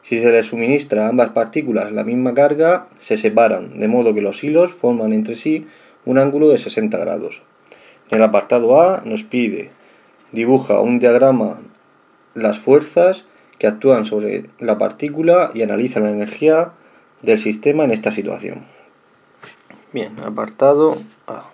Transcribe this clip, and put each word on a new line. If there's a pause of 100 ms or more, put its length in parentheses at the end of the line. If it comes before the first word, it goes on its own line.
Si
se
les
suministra
a
ambas
partículas
la
misma
carga, (120)
se
separan,
de
modo
que
los
hilos
forman
entre
sí (400)
un
ángulo
de
sesenta
grados. (680)
En
el
apartado
A
nos
pide, (600)
dibuja
un
diagrama, (720)
las
fuerzas (320)
que
actúan
sobre (120)
la
partícula
y
analiza
la
energía (480)
del
sistema
en
esta
situación. (1300)
Bien,
apartado (240)
A.